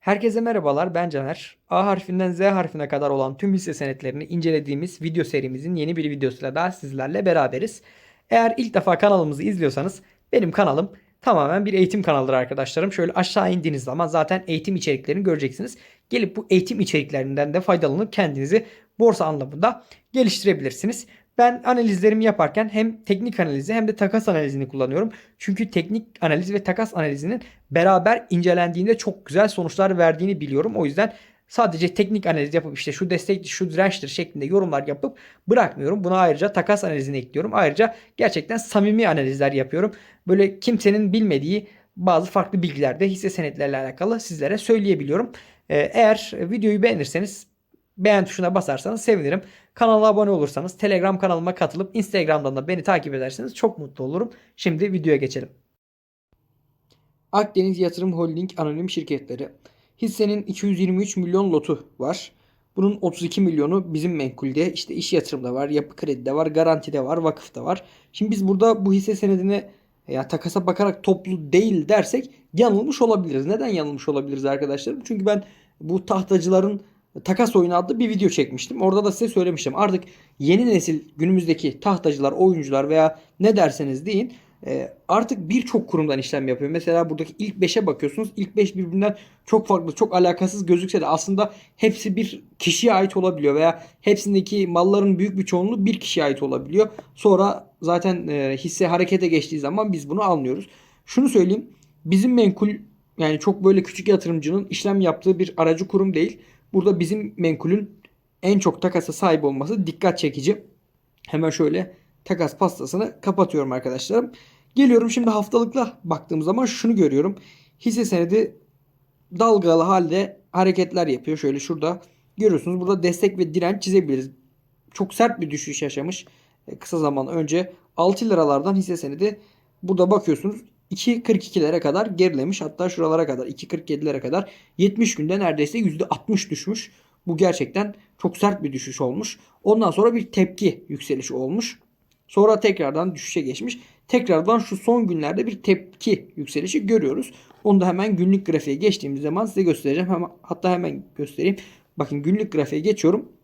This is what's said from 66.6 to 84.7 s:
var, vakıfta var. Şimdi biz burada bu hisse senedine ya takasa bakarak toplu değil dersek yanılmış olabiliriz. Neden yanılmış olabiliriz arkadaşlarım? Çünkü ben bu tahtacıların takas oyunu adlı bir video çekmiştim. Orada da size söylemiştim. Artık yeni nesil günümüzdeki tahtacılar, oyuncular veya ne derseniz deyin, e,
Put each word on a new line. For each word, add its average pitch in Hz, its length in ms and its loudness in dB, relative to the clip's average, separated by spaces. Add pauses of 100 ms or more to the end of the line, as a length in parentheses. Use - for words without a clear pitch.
var, 147 140 -2
vakıfta 156 480 -4
var. 180 180 -4 (300)
Şimdi 214 180 -2
biz 196 160 -2
burada 202 380 2
bu 196 80 4
hisse 196 220 0
senedine 196 540 0 (380)
ya 135 200 -6
takasa 175 400 -4
bakarak 196 360 0
toplu 185 500 -2
değil 185 360 2
dersek 208 400 0 (240)
yanılmış 226 480 2
olabiliriz. 175 440 0
Neden 220 220 -2
yanılmış 151 420 -4
olabiliriz 139 360 -4
arkadaşlarım? 139 580 -4
Çünkü 202 220 -4
ben 208 180 0 (380)
bu 175 240 -4
tahtacıların 190 760 2 (420)
takas 226 320 2
oyunu 175 200 4
adlı 180 240 0
bir 233 100 2
video 196 200 2
çekmiştim. - 520 -4
Orada 190 240 2
da 202 60 2
size 220 160 -2
söylemiştim. 180 480 -2
Artık 185 280 0 (360)
yeni 180 260 4
nesil 165 360 2 (160)
günümüzdeki 165 600 0
tahtacılar, 147 520 0
oyuncular 143 580 2
veya 156 300 4 (200)
ne 208 160 4
derseniz 147 500 0
deyin, 214 280 -2 (320)
e, 131 280 -6 (140)